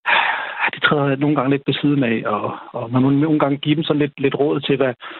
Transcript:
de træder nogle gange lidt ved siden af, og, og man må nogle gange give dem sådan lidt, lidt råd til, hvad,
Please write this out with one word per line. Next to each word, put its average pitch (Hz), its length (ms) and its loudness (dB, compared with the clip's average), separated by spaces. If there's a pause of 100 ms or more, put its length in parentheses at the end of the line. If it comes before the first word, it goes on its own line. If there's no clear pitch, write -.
(760)
de - 40 -14
træder 143 360 2
nogle 147 200 2
gange 135 160 0
lidt 139 160 0
ved 135 60 0
siden 143 300 2
af, 113 220 0
og, 104 320 -4 (160)
og 117 180 -8
man 127 100 4
må 135 80 4
nogle 151 300 4
gange 143 180 0
give 151 180 0
dem 160 80 -2
sådan 151 160 0
lidt, 143 200 -2
lidt 135 160 0
råd 151 240 0
til, 139 180 0
hvad, 131 160 0 (260)